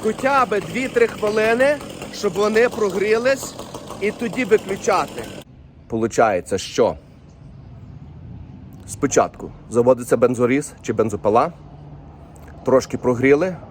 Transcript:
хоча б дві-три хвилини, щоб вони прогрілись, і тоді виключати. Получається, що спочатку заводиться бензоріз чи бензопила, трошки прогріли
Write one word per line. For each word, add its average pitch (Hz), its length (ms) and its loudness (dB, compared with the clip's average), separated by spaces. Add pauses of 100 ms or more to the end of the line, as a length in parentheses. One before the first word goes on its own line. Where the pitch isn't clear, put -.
хоча 254 420 2
б 202 160 -2
дві-три 233 460 0
хвилини, 220 680 2 (360)
щоб 202 200 -4
вони 214 360 2
прогрілись, 220 840 0 (460)
і 202 100 0
тоді 240 340 -4
виключати. 190 800 0 (640)
Получається, 110 720 2
що 95 380 0 (1900)
спочатку - 640 -2 (180)
заводиться 120 480 2
бензоріз 123 640 2
чи - 120 -6
бензопила, 110 580 2 (1120)
трошки 127 320 2
прогріли 139 580 2 (160)